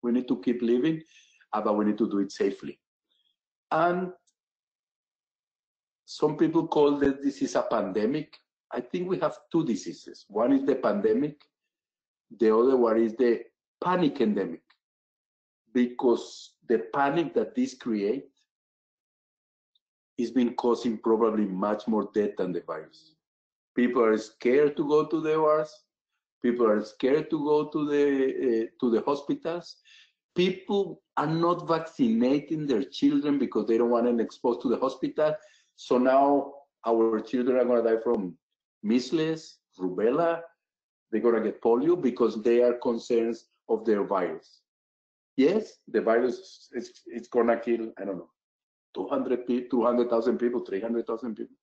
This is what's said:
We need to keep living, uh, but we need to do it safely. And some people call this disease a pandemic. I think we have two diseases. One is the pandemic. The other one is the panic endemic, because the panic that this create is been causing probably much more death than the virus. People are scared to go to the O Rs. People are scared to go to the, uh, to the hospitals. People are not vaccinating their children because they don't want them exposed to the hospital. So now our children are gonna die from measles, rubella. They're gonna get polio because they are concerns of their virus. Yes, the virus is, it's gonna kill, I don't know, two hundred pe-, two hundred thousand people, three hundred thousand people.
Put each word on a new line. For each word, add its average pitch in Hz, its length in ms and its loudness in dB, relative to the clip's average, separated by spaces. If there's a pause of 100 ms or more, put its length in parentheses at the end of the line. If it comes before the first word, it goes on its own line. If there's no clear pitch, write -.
We 120 100 -2
need 123 160 -2
to 135 120 0
keep 123 220 -2
living, 131 400 0 (500)
uh, 107 100 -2
but 104 140 0
we 104 100 0
need 104 120 0
to 107 100 0
do 101 120 -2
it 98 100 -4
safely. - 480 -4 (920)
And 180 400 0 (1900)
some 151 300 -2
people 160 320 0
call 143 280 2
this 139 180 2
disease 135 420 -4
a 123 60 2
pandemic. 110 720 -2 (360)
I 123 80 -6
think 180 280 -6
we 180 100 -2
have 151 180 -2 (140)
two 160 140 0
diseases. - 640 -8
One 113 240 0
is 135 120 2
the 143 120 2
pandemic. 110 640 0 (960)
The 110 180 4
other 131 200 6
one 113 220 4
is 113 180 2
the 120 260 2 (400)
panic 175 380 0
endemic, 98 420 -2 (1120)
because 120 800 0 (140)
the 113 160 2 (100)
panic 147 400 0
that - 220 -2
this 254 180 -2
create 214 520 -4 (1900)
is 117 120 -4
been 120 240 0
causing 117 440 0
probably 107 480 2
much 101 420 -4
more 104 240 0
death 104 240 -2
than 90 160 -4
the 85 80 -4
virus. - 540 -14 (600)
People 123 300 2
are 107 140 4
scared 143 580 0
to 160 100 -2
go 151 200 2
to 156 140 -2
the 156 140 -2
O 156 120 2
Rs. 156 260 0 (680)
People 120 240 2
are 107 180 2
scared 147 460 -2
to 160 120 -2
go 151 260 0
to 151 200 -4
the, 135 760 0
uh, - 20 -8 (140)
to 123 100 2
the 110 160 4
hospitals. 160 680 -6 (600)
People 185 680 -2 (140)
are 143 100 0
not 165 400 0
vaccinating 147 1000 0
their 117 180 0
children 143 540 0
because 113 280 -2
they 113 120 2
don't 120 120 2
want 120 140 2
them 120 160 2
exposed 117 400 -2
to 131 80 -4
the 110 80 2
hospital. 151 580 -2 (420)
So - 200 0
now 135 560 4 (340)
our 113 340 2
children 123 360 0
are 123 80 4
gonna 120 180 2
die 113 200 2
from 104 340 -2 (460)
measles, 156 760 -2 (220)
rubella. 123 640 0 (680)
They're 110 120 -2
gonna 113 180 2
get 104 220 -4
polio 131 360 4
because 120 440 0
they 120 200 4
are 123 120 4
concerns 117 720 -2 (240)
of 107 160 -2
their 101 180 2
virus. - 560 -6 (800)
Yes, 185 400 2 (100)
the 107 140 0
virus 117 720 -2
is, 117 180 -10 (140)
it's 113 220 -14
gonna 117 300 2
kill, 113 400 -2
I 98 60 -10
don't 98 140 -8
know, - 120 -18 (640)
two 95 120 -6
hundred 127 400 -4
pe-, 123 220 -2
two 117 160 0
hundred 120 260 2
thousand 113 280 0
people, 120 220 -2
three 98 200 -6
hundred 117 260 -4
thousand 113 300 -8
people. 113 260 -14